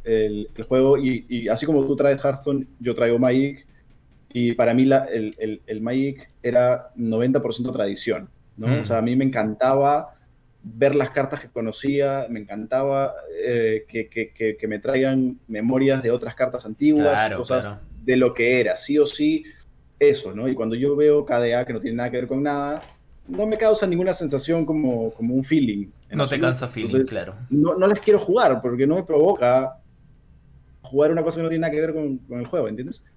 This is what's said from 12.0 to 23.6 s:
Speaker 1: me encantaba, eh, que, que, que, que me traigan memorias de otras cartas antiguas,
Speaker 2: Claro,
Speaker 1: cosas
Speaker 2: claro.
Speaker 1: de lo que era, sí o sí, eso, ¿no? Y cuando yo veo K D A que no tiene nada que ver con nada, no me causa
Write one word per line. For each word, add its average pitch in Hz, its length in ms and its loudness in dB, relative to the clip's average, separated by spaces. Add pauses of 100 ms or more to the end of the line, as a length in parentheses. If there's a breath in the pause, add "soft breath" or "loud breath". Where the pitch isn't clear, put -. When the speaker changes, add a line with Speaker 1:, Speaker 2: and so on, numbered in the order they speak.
Speaker 1:
me 113 120 -8
encantaba, 131 720 -2 (280)
eh, 113 460 0
que, 113 200 -6
que, 113 240 -6
que, 110 240 -2
que 110 120 -6
me 107 100 -6
traigan 131 720 0
memorias 127 540 2
de 117 80 0
otras 117 260 -2
cartas 123 300 -4
antiguas, 147 520 2
Speaker 2:
Claro, 107 200 0
Speaker 1:
cosas 123 260 -2
Speaker 2:
claro. 104 160 -12 (240)
Speaker 1:
de 127 120 2
lo 123 180 4
que 123 260 2
era, 98 160 0
sí 147 220 -2
o 147 80 6
sí, 151 380 -2 (540 loud breath)
eso, 139 360 2
¿no? 113 120 -6
Y 127 80 -2
cuando 113 220 -4
yo 143 180 0
veo 147 300 4
K 120 160 0
D 117 160 2
A 123 80 0
que 127 80 -8
no 113 80 -6
tiene 117 160 -4
nada 120 140 -4
que 123 80 -4
ver 123 100 -4
con 135 140 -2
nada, 143 400 -4 (460)
no 196 160 -4
me 214 120 -2
causa 214 320 4